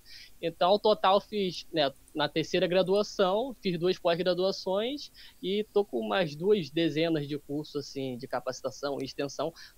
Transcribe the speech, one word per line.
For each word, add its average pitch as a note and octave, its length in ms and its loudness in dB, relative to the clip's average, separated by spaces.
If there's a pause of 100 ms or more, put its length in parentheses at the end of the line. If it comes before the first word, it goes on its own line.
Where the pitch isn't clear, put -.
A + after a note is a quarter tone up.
(400)
Então, E3+ 300 2
ao G#3 80 6
total, G3+ 420 4
fiz, G3 520 -4
né, D3 180 2 (240)
na C#3+ 140 0
terceira F3 400 0
graduação, G3 920 2
fiz F3 180 -2
duas F3+ 200 0
pós-graduações F#3 1120 0 (320)
e G3+ 300 -2
tô G3+ 120 4
com A#3 140 -6
umas G3 380 0
duas F3 340 2
dezenas D#3+ 560 0
de D3 100 -6
cursos, C#3+ 380 -8 (140)
assim, C3+ 280 -6
de B2 120 -10
capacitação B2+ 720 -6
e - 40 -4
extensão, C#3 480 -6 (260)